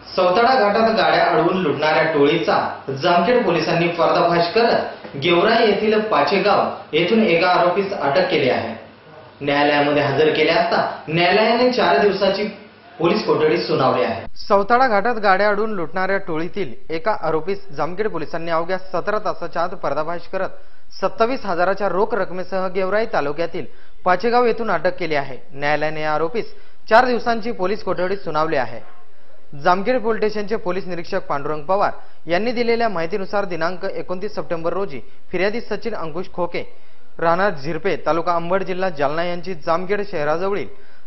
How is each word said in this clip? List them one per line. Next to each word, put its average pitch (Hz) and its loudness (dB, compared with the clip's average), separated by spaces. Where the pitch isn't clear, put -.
सौताडा 185 4
घाटात 208 2
गाड्या 170 2
अडवून 170 2
लुटणाऱ्या 151 0
टोळीचा 160 2
जामखेड 185 4
पोलिसांनी 165 0
पर्दाफाश 170 2
करत 226 4
गेवराई 202 4
येथील 214 2
पाचेगाव 185 2
येथून 208 2
एका 175 2
आरोपीस 180 2
अटक 139 0
केली 131 2
आहे. - -2
न्यायालयामध्ये 143 2
हजर 151 2
केले 156 2
असता 226 0
न्यायालयाने 220 2
चार 196 2
दिवसाची 202 2
पोलीस 175 0
कोठडी 156 2
सुनावली - 0
आहे. - -4
सौताडा 240 4
घाटात 220 0
गाड्या 202 2
अडवून 208 0
लुटणाऱ्या 190 -2
टोळीतील 175 -4
एका 165 0
आरोपीस 160 -2
जामखेड 170 -2
पोलिसांनी 165 -4
अवघ्या 170 0
सतरा 185 -2
तासाच्या 170 -2
आत 180 0
पर्दाफाश 165 -2
करत 185 -2
सत्तावीस 226 0
हजाराच्या 190 0
रोख 202 2
रकमेसह 185 -2
गेवराई 190 0
तालुक्यातील 156 -2
पाचेगाव 226 4
येथून 226 0
अटक 170 0
केली 165 -2
आहे. 135 0
न्यायालयाने 151 0
या 151 0
आरोपीस 160 0
चार 240 8
दिवसांची 233 0
पोलीस 185 -2
कोठडी 185 -2
सुनावली 160 0
आहे. 120 -4
जामखेड 196 2
पोलीस 214 0
स्टेशनचे 208 -2
पोलीस 180 -2
निरीक्षक 180 -2
पांडुरंग 151 -2
पवार 185 2
यांनी 196 0
दिलेल्या 233 2
माहितीनुसार 190 -2
दिनांक 175 -2
एकोणतीस 185 -4
सप्टेंबर 165 -2
रोजी 175 -2
फिर्यादी 208 0
सचिन 214 -2
अंकुश 160 -4
खोके, 170 -2
राहणार 170 4
झिरपे, 156 0
तालुका 165 2
अंबड, 170 0
जिल्हा 185 -2
जालना 147 0
यांची 175 -4
जामखेड 180 0
शहराजवळील 165 -2